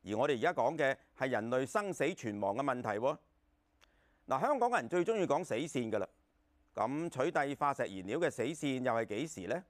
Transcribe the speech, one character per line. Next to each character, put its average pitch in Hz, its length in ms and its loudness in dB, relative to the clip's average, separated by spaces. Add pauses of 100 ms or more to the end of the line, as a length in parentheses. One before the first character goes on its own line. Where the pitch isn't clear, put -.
而 101 120 -2
我 135 100 4
哋 147 60 2
而 117 60 0
家 165 140 2
講 139 240 2
嘅 135 180 4 (220)
係 131 120 0
人 117 200 0
類 127 160 2
生 202 280 -2
死 156 200 0
存 104 280 -6
亡 101 140 0
嘅 135 60 -2
問 127 200 -2
題 110 80 -4 (100)
喎。 143 180 0 (1080)
嗱， 131 140 0
香 269 180 2
港 240 120 4
人 165 180 2
最 180 140 2
鍾 220 140 0
意 180 80 2
講 143 180 2
死 - 120 -4
線 127 340 -2
㗎 107 100 0
啦。 90 80 -2 (680)
咁 143 360 -2
取 127 100 -8 (120)
締 143 260 0
化 143 160 2
石 131 100 -4
燃 95 240 -6
料 131 120 -2
嘅 160 120 2
死 113 120 -2
線 139 380 -2
又 127 120 2
係 113 140 2
幾 123 200 -4
時 92 200 -10
呢？ 151 220 -2